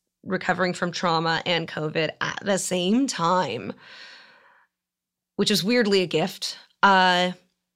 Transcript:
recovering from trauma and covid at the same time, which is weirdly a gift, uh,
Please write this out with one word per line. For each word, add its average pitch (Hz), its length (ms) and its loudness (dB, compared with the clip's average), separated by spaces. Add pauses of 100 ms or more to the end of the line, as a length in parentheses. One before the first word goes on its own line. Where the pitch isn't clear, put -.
(240)
recovering 180 500 0
from 175 180 -4
trauma 165 540 0
and 165 220 -2
covid 156 520 -4
at 151 240 -6
the 190 140 0
same 190 500 0
time, 165 680 -2 (1600)
which 202 140 0
is 185 140 0
weirdly 208 380 2
a 175 60 0
gift, - 500 -4 (260)
uh, 185 480 4 (440)